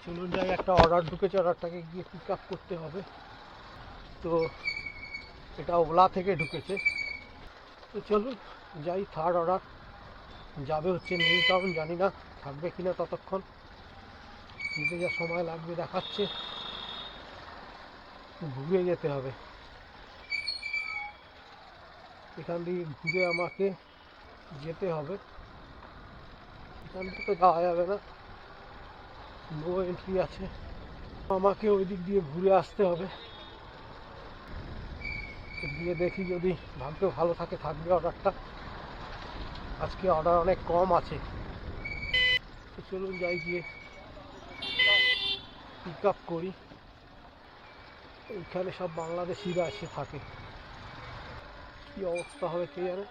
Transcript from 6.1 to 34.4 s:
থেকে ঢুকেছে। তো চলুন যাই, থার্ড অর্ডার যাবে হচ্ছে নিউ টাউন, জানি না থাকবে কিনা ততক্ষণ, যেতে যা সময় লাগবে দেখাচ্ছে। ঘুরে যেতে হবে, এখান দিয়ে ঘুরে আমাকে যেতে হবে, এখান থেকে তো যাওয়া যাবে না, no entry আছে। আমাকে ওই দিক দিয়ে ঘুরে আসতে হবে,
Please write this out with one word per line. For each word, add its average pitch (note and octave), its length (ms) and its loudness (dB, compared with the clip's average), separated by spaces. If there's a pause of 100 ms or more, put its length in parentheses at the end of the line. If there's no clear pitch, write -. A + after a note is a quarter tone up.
থেকে F#3+ 240 2
ঢুকেছে। E3 340 -2 (1160)
তো G#3+ 80 -6 (120)
চলুন G#3+ 240 4 (520)
যাই, F#3 160 0 (120)
থার্ড E3 260 4
অর্ডার F#3 200 4 (1080)
যাবে D#3 240 2
হচ্ছে - 180 -4 (100)
নিউ - 260 8
টাউন, F#3 200 6 (100)
জানি D#3+ 240 0
না F#3+ 60 6 (340)
থাকবে D3 320 -6
কিনা F3+ 260 0
ততক্ষণ, F3+ 400 -2 (1300)
যেতে F3 280 0
যা F3 60 4 (100)
সময় E3+ 320 2
লাগবে E3 220 -6 (100)
দেখাচ্ছে। F#3 400 0 (2250)
ঘুরে D#3+ 260 2 (100)
যেতে E3 240 0
হবে, C3 180 -2 (3000)
এখান E3+ 260 -2
দিয়ে F3 160 0 (160)
ঘুরে E3 220 -2 (120)
আমাকে F3 340 0 (960)
যেতে E3 220 -4 (100)
হবে, D3+ 180 -4 (1700)
এখান F#3 220 -6
থেকে F#3+ 200 -8
তো G3+ 40 4 (100)
যাওয়া E3+ 240 10
যাবে F3 260 6
না, G3+ 60 2 (1600)
no E3+ 120 -2 (180)
entry F#3+ 240 -4 (120)
আছে। - 180 -8 (920)
আমাকে F#3+ 300 6 (100)
ওই F#3+ 140 4
দিক F#3+ 180 -2
দিয়ে G3 120 6 (100)
ঘুরে F3+ 200 6 (100)
আসতে - 300 0
হবে, F3 160 0 (2750)